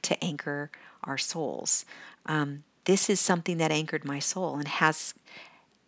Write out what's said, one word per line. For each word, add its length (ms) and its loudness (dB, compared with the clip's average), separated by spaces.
to 220 0
anchor 460 -4
our 140 -6
souls. 680 -2
Um, 380 -2
this 240 6
is 100 4
something 380 2
that 140 2
anchored 340 -2
my 140 -4
soul 380 -2
and 100 -4
has, 460 2